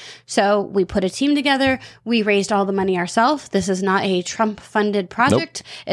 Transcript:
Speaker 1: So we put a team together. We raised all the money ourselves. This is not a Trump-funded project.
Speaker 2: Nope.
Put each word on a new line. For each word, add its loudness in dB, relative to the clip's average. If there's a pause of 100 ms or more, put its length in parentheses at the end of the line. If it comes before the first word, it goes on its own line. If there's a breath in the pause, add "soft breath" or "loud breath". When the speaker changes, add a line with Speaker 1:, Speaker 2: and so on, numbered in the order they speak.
(260 loud breath)
Speaker 1:
So 2
we 0
put -2
a 0
team 0
together. 2 (260 loud breath)
We 2
raised 2
all 2
the -2
money 0
ourselves. 0
This -2
is -2
not 0
a 0
Trump-funded -2
project. 0 (240 loud breath)
Speaker 2:
Nope. -4